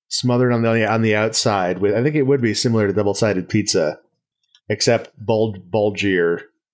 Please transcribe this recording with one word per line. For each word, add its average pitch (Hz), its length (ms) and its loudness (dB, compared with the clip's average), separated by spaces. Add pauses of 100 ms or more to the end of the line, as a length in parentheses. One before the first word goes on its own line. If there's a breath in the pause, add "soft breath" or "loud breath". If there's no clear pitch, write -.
smothered 123 440 0
on 117 120 0
the, 113 260 0
on 113 140 0
the 110 120 2
outside 104 640 0
with, 101 160 0
I 113 80 0
think 147 140 0
it 147 80 2
would 135 180 2
be 110 140 0
similar 110 320 0
to 98 60 0
double-sided 101 540 0
pizza, 92 520 0 (680 soft breath)
except 113 440 -2 (120)
bulg-, 107 460 -2
bulgier. 95 720 0 (320)